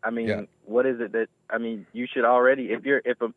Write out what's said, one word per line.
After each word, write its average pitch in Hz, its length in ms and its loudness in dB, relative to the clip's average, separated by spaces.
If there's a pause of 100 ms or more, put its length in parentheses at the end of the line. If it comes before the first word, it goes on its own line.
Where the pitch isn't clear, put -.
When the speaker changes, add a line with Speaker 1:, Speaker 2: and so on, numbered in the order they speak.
Speaker 1:
I 113 80 -4
mean, 117 160 -4
Speaker 2:
Yeah. 98 140 -2 (240)
Speaker 1:
what 120 200 2
is 123 160 -2
it 104 120 -6
that, 113 160 -2 (200)
I 113 80 -4
mean, 113 340 -6
you 123 140 -6
should 123 180 -2
already, 123 480 4
if 117 140 -4
you're, 135 180 2
if 123 180 -2
a, 117 160 -4